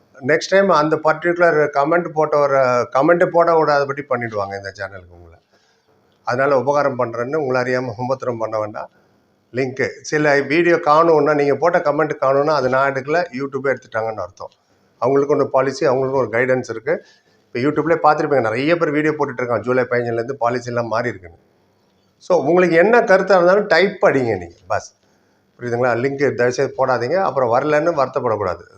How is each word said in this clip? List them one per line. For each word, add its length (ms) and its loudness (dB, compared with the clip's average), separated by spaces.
நெக்ஸ்ட் 280 -2
டைம் 200 2
அந்த 260 2
பர்டிகுலர் 720 0
கமெண்ட் 380 0
போட்ட 300 0
ஒரு 200 2
கமெண்ட்டே 340 2
போட 280 2
விடாதபடி 560 0
பண்ணிடுவாங்க 460 -4
இந்த 200 -10
சேனலுக்கு 340 -14
உங்களை. 280 -20
அதனால 360 0
உபகாரம் 400 0
பண்றேன்னு 360 -4
உங்களை 260 -2
அறியாம 360 -4
உபத்திரம் 400 -6
பண்ண 220 -4
வேண்டாம். 300 -8
லிங்க்கு, 360 -4
சில 400 0
வீடியோ 380 2
காணும்னா, 540 4
நீங்க 220 2
போட்ட 220 2
கமெண்ட் 400 -2
காணும்னா, 360 2
அது 160 0
நான் 240 0
எடுக்கல, 300 -2
YouTube-ஏ 380 -4
எடுத்துட்டாங்கன்னு 440 -6
அர்த்தம். 340 -12
அவங்களுக்கும் 340 2
ஒரு 140 0
பாலிசி, 380 0
அவங்களுக்கும் 340 0
ஒரு 100 -2
கைடன்ஸ் 380 0
இருக்கு. 360 -6
இப்ப 80 -6
YouTube-லேயே 440 0
பார்த்திருப்பீங்க, 380 2
நிறைய 360 0
பேர் 140 -2
வீடியோ 220 0
போட்டுட்டு 240 -4
இருக்காங்க. 220 -2
ஜூலை 240 0
பதினஞ்சுலேருந்து 480 -2
பாலிசி 360 -4
எல்லாம் 200 -4
மாறி 220 -4
இருக்குன்னு. 280 -12
So, 200 0
உங்களுக்கு 380 2
என்ன 240 6
கருத்தா 360 4
இருந்தாலும் 320 4
டைப் 380 2
அடிங்க 320 2
நீங்க, 180 -12
பஸ். 280 -6
புரியுதுங்களா? 360 -2
லிங்க் 400 -2
தயவுசெய்து 420 0
போடாதீங்க, 380 0
அப்புறம் 380 0
வரலன்னு 400 2
வருத்தப்படக்கூடாது, 680 -2